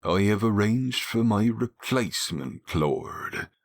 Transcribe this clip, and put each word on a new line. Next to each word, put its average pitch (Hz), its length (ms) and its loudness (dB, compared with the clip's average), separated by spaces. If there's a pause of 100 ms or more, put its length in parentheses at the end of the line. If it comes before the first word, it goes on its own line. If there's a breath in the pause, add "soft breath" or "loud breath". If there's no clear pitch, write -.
I 90 200 2
have 104 200 2
arranged 113 600 2
for 113 200 0
my 110 220 4
replacement, 113 1300 -2
Lord. - 760 -2 (160)